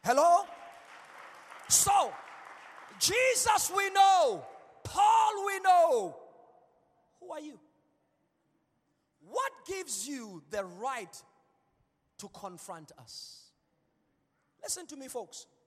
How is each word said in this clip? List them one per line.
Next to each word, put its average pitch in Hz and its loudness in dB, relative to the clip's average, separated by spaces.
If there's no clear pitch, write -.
Hello? 339 4
So, 370 2
Jesus 466 0
we 392 0
know, 381 4
Paul 427 2
we 392 -4
know. 330 2
Who 359 -18
are 302 -12
you? 294 -18
What 539 -4
gives 330 -10
you 226 -12
the 202 -6
right 196 -10
to 202 -18
confront 175 -16
us? - -20
Listen 349 -10
to 294 -16
me, 269 -16
folks. 233 -14